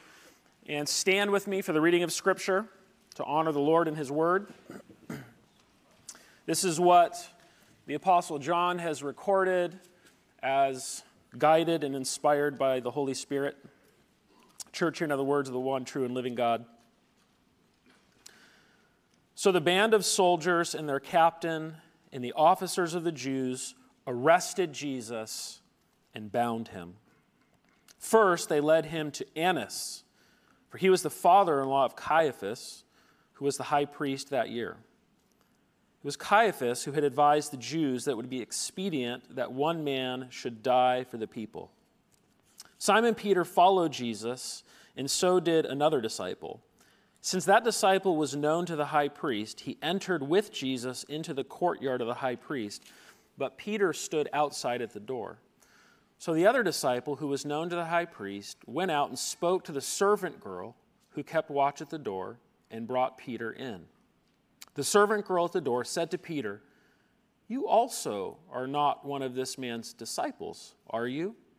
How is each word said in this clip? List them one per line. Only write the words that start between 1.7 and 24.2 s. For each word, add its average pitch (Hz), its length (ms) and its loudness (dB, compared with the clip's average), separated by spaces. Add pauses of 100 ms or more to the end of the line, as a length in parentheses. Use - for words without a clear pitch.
the 156 80 2
reading 175 220 4
of 165 100 -2
Scripture 190 540 0 (480)
to 139 100 -8
honor 160 260 0
the 143 100 0
Lord 160 280 4
and 156 80 -4
His 139 160 -6
Word. 202 400 0 (560)
<clears throat> - 80 -10 (1300)
This 165 200 -2
is 165 140 0
what 175 520 6 (560)
the 143 80 -6
Apostle 170 440 2
John 175 400 0
has 160 240 -6
recorded 185 760 0 (640)
as 135 600 0 (340)
guided 160 480 4
and 139 100 -2
inspired 143 640 0
by 131 240 2
the 120 100 -4
Holy 135 220 -2
Spirit. 139 460 -4 (1120)
Church, - 280 -2
hear 175 60 -2
now 143 100 0
the 135 80 0
words 139 260 0
of - 20 -10
the 123 80 -4
one 131 240 -4
true 131 220 -4
and 123 80 -4
living 127 200 -4
God. 117 300 0 (2750)
So - 180 4
the 180 80 4
band 190 320 4
of 208 140 4
soldiers 175 680 2
and 151 140 -6
their 139 120 0
captain 160 760 0 (340)
and 127 140 -8
the 120 80 -6
officers 175 640 2
of 175 100 -4
the 170 80 -2
Jews 131 600 -4 (320)
arrested 160 640 2